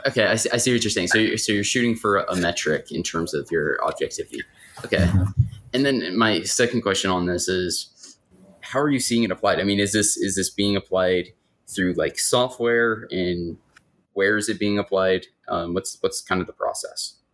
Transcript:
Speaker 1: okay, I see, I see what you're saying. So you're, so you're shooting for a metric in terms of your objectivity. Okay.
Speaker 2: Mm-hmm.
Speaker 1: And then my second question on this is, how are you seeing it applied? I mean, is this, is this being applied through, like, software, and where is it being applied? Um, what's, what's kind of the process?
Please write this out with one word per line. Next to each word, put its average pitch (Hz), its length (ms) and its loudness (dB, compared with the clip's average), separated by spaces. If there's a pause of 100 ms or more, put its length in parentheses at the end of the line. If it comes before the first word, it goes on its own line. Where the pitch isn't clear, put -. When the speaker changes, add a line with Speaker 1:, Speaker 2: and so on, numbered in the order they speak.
Speaker 1:
okay, 113 180 2
I 95 100 2
see, 113 160 -2
I 123 60 2
see 123 140 2
what 117 120 2
you're 104 80 0
saying. 90 160 0
So 110 100 2
you're, 110 200 2
so - 140 -2
you're 101 120 2
shooting 120 320 2
for 104 220 0
a - 180 -2
metric 82 560 -2
in - 100 -4
terms 85 320 -4
of 71 180 -6
your 76 320 0
objectivity. - 580 -6 (440)
Okay. - 120 0
Speaker 2:
Mm-hmm. 90 260 4 (500)
Speaker 1:
And - 120 4
then 92 320 0
my 110 260 2
second 120 380 0
question 95 280 0
on 90 160 0
this 87 220 -2
is, - 680 -4 (460)
how - 180 -4
are 147 100 2
you 135 100 2
seeing 117 240 2
it 95 80 0
applied? 98 280 2
I 92 40 0
mean, 101 160 2
is 101 120 2
this, 104 260 2
is 95 180 -2
this 95 160 -2
being 101 240 0
applied 92 580 0 (340)
through, 90 260 -2
like, 80 260 -2
software, 120 880 0
and 87 480 -4 (560)
where 101 240 2
is 104 120 -2
it 98 100 -4
being 104 180 2
applied? 95 480 0 (220)
Um, 85 260 -4
what's, - 280 -4
what's - 200 -2
kind 92 180 0
of 90 80 -4
the - 60 -16
process? - 640 -6 (180)